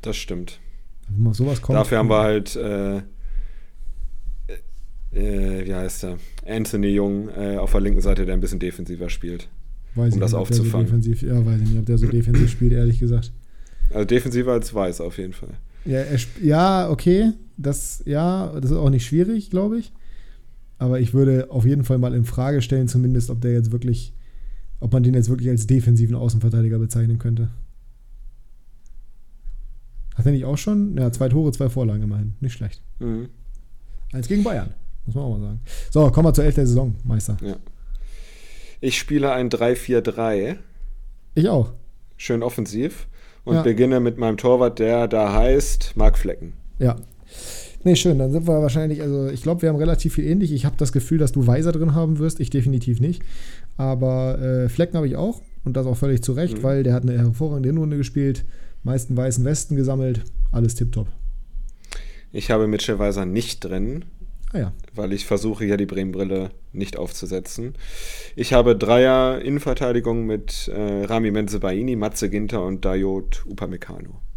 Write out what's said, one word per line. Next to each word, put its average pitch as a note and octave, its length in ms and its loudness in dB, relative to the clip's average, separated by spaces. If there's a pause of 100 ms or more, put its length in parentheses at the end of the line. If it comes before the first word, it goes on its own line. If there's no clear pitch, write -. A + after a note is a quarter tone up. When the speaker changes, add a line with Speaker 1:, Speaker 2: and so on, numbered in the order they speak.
Speaker 1:
Das - 160 -6
stimmt. - 420 -8 (520)
Speaker 2:
Wenn G#2 140 2
man A2 100 2
sowas B2 260 0
kommt, - 180 2
Speaker 1:
Dafür G#2+ 200 2
haben A2 100 2
wir G#2+ 140 4
halt, G#2+ 340 0
äh, G2 460 -2 (2000)
äh, G2 540 0
wie F#2+ 80 -2
heißt F#2 300 -4
er? F2+ 120 -6 (300)
Anthony G#2 480 0
Jung, G2+ 340 0
äh, G2+ 300 -4
auf F#2+ 140 2
der G2+ 100 6
linken G2 180 4
Seite, G2 240 4
der F#2 80 -2
ein F#2 80 2
bisschen F#2 180 -2
defensiver F2 520 -6
spielt, F2 400 -6 (460)
Speaker 2:
Weiß A#2 180 2
Speaker 1:
um G2 40 2
Speaker 2:
ich - 20 2
Speaker 1:
das A2 120 2
Speaker 2:
nicht, - 80 0
ob G2+ 80 -4
der A#2 80 2
so A2+ 60 4
Speaker 1:
aufzufangen. A2+ 240 2
Speaker 2:
defensiv, A2+ 340 2
ja, A#2+ 240 2
weiß A2+ 160 2
ich G#2+ 80 2
nicht, A2 100 4
ob G#2+ 60 0
der A#2 140 4
so A2 80 6
defensiv A#2 440 6
Speaker 1:
<clears throat> - 0 -
Speaker 2:
spielt, A#2+ 220 4
ehrlich A#2+ 280 4
gesagt. A#2 320 2 (600)
Speaker 1:
Also G#2 140 2
defensiver B2 460 2
als A#2 200 0
Weiß F#2+ 300 -2
auf E2+ 160 -6
jeden F#2 160 -8
Fall. - 160 -12 (340)
Speaker 2:
Ja, C3 140 0
er C3+ 180 -2
sp-, - 280 -4
ja, F3 460 4
okay, F#3+ 420 4 (240)
das, - 500 -4
ja, F3 540 0
das B2+ 100 0
ist - 60 4
auch D3 140 4
nicht B2 160 2
schwierig, G3 440 0
glaub G3 220 0
ich. A#3 200 -6 (840)
Aber B2+ 220 2
ich A#2 140 2
würde C3 360 4
auf A#2+ 140 0
jeden C#3 200 4
Fall C3 140 2
mal B2 160 2
in A#2+ 120 2
Frage C3+ 360 0
stellen, C3 240 0
zumindest, B2 440 2
ob A#2 100 -4
der A#2+ 120 0
jetzt A2+ 200 2
wirklich, A#2+ 400 -2 (680)
ob A#2 140 0
man B2+ 100 4
den B2+ 120 6
jetzt A2+ 160 4
wirklich B2 180 0
als A2+ 180 2
defensiven A#2 500 4
Außenverteidiger A2+ 640 2
bezeichnen A2+ 400 0
könnte. A#2 300 0 (2750)
Hat A#2 120 2
er C#3+ 60 6
nicht C3 120 0
auch C#3 140 -2
schon? G#3 380 0
Ja, B2+ 160 2
zwei B2+ 160 0
Tore, D3 240 4
zwei C3+ 160 0
Vorlagen A2+ 340 0
immerhin. G#2 380 -2
Nicht C3 140 -4
schlecht. - 280 -8 (160)
Speaker 1:
Mhm. A#2+ 300 -6 (840)
Speaker 2:
Eins B2 160 -4
gegen G#3 140 2
Bayern, F#3 320 -2 (320)
muss A#2 80 -6
man C#3 100 -2
auch A2+ 140 -2
mal - 20 -4
sagen. G#2 200 -6 (300)
So, D3+ 200 6
kommen D#3+ 180 6
wir D#3 60 6
zur D3 100 6
Elf C#3 120 6
der C#3 100 4
Saison, B2 280 4 (100)
Meister. G#2+ 380 0
Speaker 1:
Ja. G2 140 -6 (1200)
Ich C3 180 -2
spiele C#3 340 0
ein B2 180 0
drei A#2+ 260 2
vier B2 260 2
drei. A2+ 560 -2 (760)
Speaker 2:
Ich E3 140 4
auch. C#3+ 240 2 (440)
Speaker 1:
Schön A#2 260 -2
offensiv. A#2 640 -4 (380)
Und A#2+ 100 2
Speaker 2:
Ja. E3 80 4
Speaker 1:
beginne B2+ 380 4
mit A#2+ 180 0
meinem A2+ 180 0
Torwart, B2 420 4
der A2+ 300 2
da G#2 240 2
heißt B2+ 640 4
Marc - 220 8
Flecken. - 340 -2 (260)
Speaker 2:
Ja. B2 180 2 (880)
Nee, F3+ 120 8
schön. E3 220 4
Dann C3+ 140 2
sind E3 140 0
wir D#3+ 140 4
wahrscheinlich, D3+ 400 0
also C#3 280 -2
ich C3+ 140 -6
glaub, E3+ 200 0
wir D#3+ 80 4
haben D3+ 60 0
relativ D3 380 2
viel D3+ 120 0
ähnlich. E3 260 2
Ich C3+ 140 0
hab C#3+ 100 0
das - 160 2
Gefühl, C3+ 240 0
dass C3 160 4
du C3 140 2
Weiser D#3+ 260 4
drin D#3 220 2
haben D#3+ 240 2
wirst. D#3 220 -2
Ich C3 100 -2
definitiv B2 500 0
nicht. E3+ 220 0 (560)
Aber, C3 600 0
äh, B2+ 300 0
Flecken E3+ 280 0
habe D3+ 100 0
ich C3+ 100 -2
auch. G3 240 -4 (240)
Und B2+ 120 -2
das C3 100 0
auch B2 100 0
völlig C3 260 2
zu C3 100 -2
Recht, C3+ 260 -2
Speaker 1:
Mhm. A2 40 -4
Speaker 2:
weil C#3 200 2
der B2+ 100 4
hat B2 120 2
eine B2 140 2
hervorragende B2+ 520 2
Hinrunde D3+ 260 0
gespielt. C#3 480 0 (380)
Meisten B2 340 -2
weißen B2 280 0
Westen D3+ 320 0
gesammelt. C3 460 0 (300)
Alles A#2 220 2
tipptopp. A#2 340 -2 (1200)
Speaker 1:
Ich G#2+ 180 -6
habe A2 160 4
Mitchell G#2+ 320 0
Weiser G2+ 280 0
nicht G#2+ 380 -4
drin, A#2+ 400 -4 (480)
Speaker 2:
Ah - 60 -4
ja. F#2 140 -4 (220)
Speaker 1:
weil G#2 180 -4
ich G2 140 -4
versuche, G#2 380 -2
hier G2+ 120 2
die G2 100 0
Bremen-Brille F#2+ 640 -4 (220)
nicht - 240 -8
aufzusetzen. F#2 800 -8 (600)
Ich A#2+ 160 -2
habe A#2+ 240 6
Dreier-Innenverteidigung B2+ 1500 2
mit, - 420 -4
äh, G2+ 360 -2
Rami A2 260 0
Bensebaini, G#2 640 -2
Matze G#2 340 -2
Ginter G#2 340 -2
und F#2+ 200 -4
Dayot G2 640 0
Upamecano. F2+ 720 -10 (160)